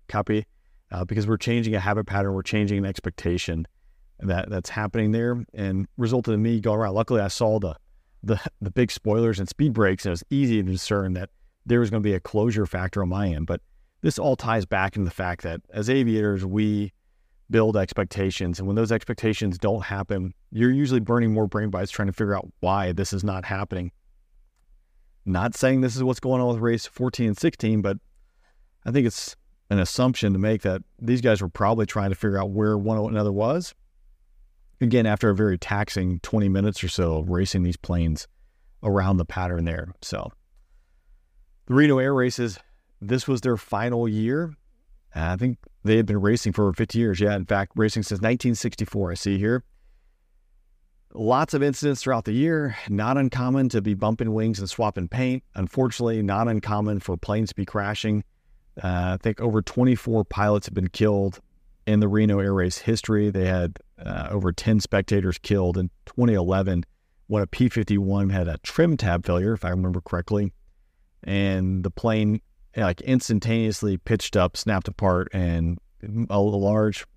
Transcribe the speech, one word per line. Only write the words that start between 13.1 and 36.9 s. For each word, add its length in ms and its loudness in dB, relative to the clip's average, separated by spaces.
end. 180 -2
But 140 -4
this 180 -2
all 160 2
ties 320 -2
back 280 -2
into 100 0
the 100 -4
fact 260 -6
that 200 -8
as 180 -4
aviators, 560 2
we 480 -2
build 260 2
expectations. 840 -2
And 80 -4
when 80 0
those 160 0
expectations 680 -2
don't 260 -2
happen, 480 -4
you're 200 2
usually 280 2
burning 340 2
more 140 2
brain 240 -2
bites 180 -4
trying 180 -4
to 60 -2
figure 220 0
out 120 -6
why 320 0
this 220 -2
is 100 -2
not 220 -4
happening. 460 -6
Not 300 0
saying 260 2
this 140 0
is 80 -2
what's 160 0
going 200 0
on 100 2
with 100 -2
race 260 0
fourteen 440 -2
and 80 -2
sixteen, 440 0
but 160 -2
I 60 -4
think 160 2
it's 280 -6
an 100 2
assumption 540 2
to 60 2
make 220 2
that 220 -2
these 220 0
guys 200 4
were 80 -4
probably 360 2
trying 240 -2
to 60 0
figure 220 0
out 140 -2
where 260 2
one 200 0
another 340 0
was. 420 0
Again, 240 4
after 240 2
a 60 4
very 220 2
taxing 600 -2
twenty 300 0
minutes 340 0
or 60 -4
so 280 0